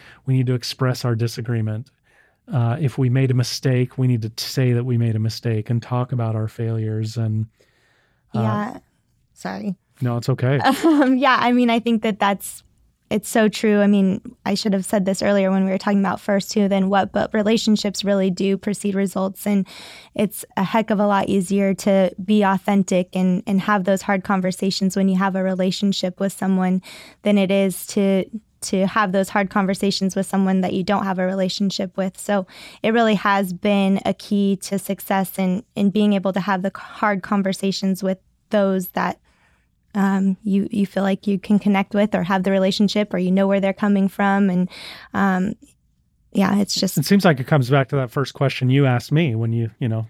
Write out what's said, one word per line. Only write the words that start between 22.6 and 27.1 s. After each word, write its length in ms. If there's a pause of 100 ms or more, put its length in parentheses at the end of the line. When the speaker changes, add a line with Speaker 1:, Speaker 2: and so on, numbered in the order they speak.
Speaker 2:
and, 320
and 140
have 240
those 160
hard 240
conversations 720
when 100
you 100
have 200
a 60
relationship 760
with 140
someone 480 (400)